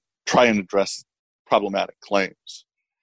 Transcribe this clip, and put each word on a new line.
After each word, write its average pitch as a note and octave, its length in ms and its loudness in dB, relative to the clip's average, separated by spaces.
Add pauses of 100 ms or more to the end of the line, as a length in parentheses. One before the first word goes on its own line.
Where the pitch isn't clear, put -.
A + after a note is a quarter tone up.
(260)
try B2 200 4
and A2 120 2
address G2 460 -4 (420)
problematic G2+ 540 -2
claims. - 640 -4 (380)